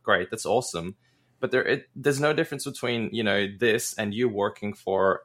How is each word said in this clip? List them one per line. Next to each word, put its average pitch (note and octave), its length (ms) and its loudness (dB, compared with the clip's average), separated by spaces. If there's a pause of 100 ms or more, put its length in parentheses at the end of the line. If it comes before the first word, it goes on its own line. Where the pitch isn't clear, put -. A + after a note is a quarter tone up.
Great, F#2+ 280 2
that's - 140 -8
awesome. F#2 500 -2 (460)
But C3 100 -4
there, B2+ 120 2
it, - 320 -2
there's C#3 260 0
no D3+ 100 4
difference D3+ 340 -2
between, A#2+ 460 -4
you A#2 120 -2
know, G2+ 220 2 (140)
this A2 340 2
and G#2 200 -4
you A#2+ 160 0
working G#2 440 -2
for F#2+ 520 2